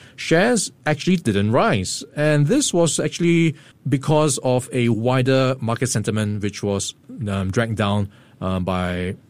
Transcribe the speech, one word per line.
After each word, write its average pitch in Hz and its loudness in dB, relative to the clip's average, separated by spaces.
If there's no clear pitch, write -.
shares 202 0
actually 175 0
didn't 104 0
rise. 135 0
And 147 2
this 269 0
was 170 2
actually 170 0
because 151 2
of 127 0
a 123 0
wider 127 2
market 117 -2
sentiment, 104 -2
which 104 -6
was, 101 -2
um, 98 -2
dragged 113 -2
down, 104 0
uh, 92 -2
by 90 -2